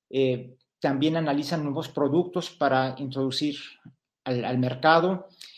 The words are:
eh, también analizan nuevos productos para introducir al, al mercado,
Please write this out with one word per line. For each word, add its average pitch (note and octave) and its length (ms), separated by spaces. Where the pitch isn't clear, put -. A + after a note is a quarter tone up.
eh, B2+ 480
también D3+ 380
analizan D3 460
nuevos D3 260
productos D3 600
para C3 480
introducir C3+ 580
al, B2 220
al B2+ 140
mercado, D#3+ 680